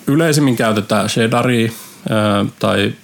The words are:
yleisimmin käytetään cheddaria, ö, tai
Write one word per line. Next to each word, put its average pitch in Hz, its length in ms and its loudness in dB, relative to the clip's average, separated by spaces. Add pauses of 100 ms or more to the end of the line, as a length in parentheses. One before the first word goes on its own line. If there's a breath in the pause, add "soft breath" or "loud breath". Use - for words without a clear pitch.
yleisimmin 147 480 2
käytetään 107 520 0
cheddaria, 117 640 0 (400 loud breath)
ö, 104 340 0 (140)
tai 101 340 0 (100)